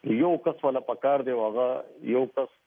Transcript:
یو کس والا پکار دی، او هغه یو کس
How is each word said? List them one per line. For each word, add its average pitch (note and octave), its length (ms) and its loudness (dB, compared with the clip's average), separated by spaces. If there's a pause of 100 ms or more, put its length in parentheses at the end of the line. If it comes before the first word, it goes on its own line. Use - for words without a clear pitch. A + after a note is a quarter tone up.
یو D#3+ 340 2
کس E3 260 -4
والا C3 160 2
پکار C3+ 400 0
دی، B2+ 120 -2
او A2+ 180 0
هغه B2+ 340 -2 (200)
یو B2 220 2
کس C3 220 -4 (200)